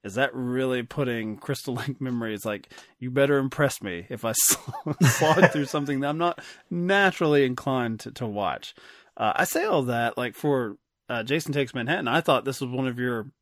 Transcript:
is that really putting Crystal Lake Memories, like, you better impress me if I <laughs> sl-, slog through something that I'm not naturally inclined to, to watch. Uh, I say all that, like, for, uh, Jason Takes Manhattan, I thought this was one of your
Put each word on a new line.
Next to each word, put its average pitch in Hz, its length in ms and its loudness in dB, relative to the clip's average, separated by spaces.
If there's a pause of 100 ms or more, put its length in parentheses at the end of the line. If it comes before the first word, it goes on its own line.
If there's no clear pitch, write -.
is 101 120 -10
that 131 180 0
really 127 500 -2
putting 117 540 -4
Crystal - 380 -6
Lake 127 240 -6
Memories, 117 460 -4
like, 104 240 -6 (300)
you 127 120 -8
better 139 280 4
impress 135 420 0
me 90 280 -6
if 117 140 -10
I 113 80 0
<laughs> - 20 -2
sl-, - 580 0 (100)
slog 156 500 6
through 147 140 0
something 143 340 -2
that 143 100 -2
I'm 151 80 -4
not 170 220 0 (300)
naturally 175 760 4
inclined 123 560 -2
to, 117 100 -12
to - 160 -6
watch. 101 460 -4 (440)
Uh, 107 180 0
I - 80 4
say 339 220 0
all 165 180 2
that, 117 340 0
like, 120 180 -4
for, 131 420 0 (320)
uh, 117 140 -4
Jason 147 280 -2
Takes 139 220 -2
Manhattan, 123 340 -2
I 147 140 2
thought 123 240 2
this 135 160 -6
was 127 80 -6
one 131 180 -2
of 123 120 -4
your 123 320 -4 (100)